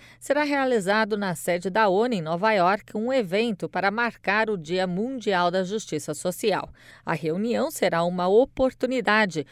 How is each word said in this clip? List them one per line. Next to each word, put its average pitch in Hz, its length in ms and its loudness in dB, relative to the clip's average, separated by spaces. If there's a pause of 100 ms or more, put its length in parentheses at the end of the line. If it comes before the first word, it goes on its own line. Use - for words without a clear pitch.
(180)
será 294 260 0
realizado 220 760 0
na 196 180 -2
sede 180 340 -2
da 208 200 4
onu 220 240 2
em 185 80 -2
Nova 170 320 0
York 196 420 2
um 220 160 -2
evento 214 560 -2
para 185 240 0
marcar 220 580 -2
o 214 80 -2
Dia 180 300 -2
Mundial 196 640 0
da 185 100 0
Justiça 180 520 -6
Social. 180 560 -2 (360)
A - 80 -2
reunião 202 560 -2
será 170 360 0
uma 180 240 0
oportunidade 220 1200 2